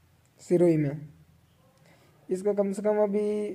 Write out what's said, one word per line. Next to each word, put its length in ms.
सिरोही 360
में। 320
इसका 240
कम 200
से 100
कम 200
अभी 200